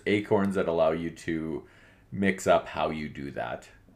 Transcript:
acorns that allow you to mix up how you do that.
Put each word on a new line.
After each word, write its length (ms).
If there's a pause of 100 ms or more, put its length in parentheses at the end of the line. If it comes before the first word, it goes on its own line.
acorns 480
that 120
allow 240
you 200
to 520 (480)
mix 360
up 220
how 200
you 180
do 240
that. 360 (280)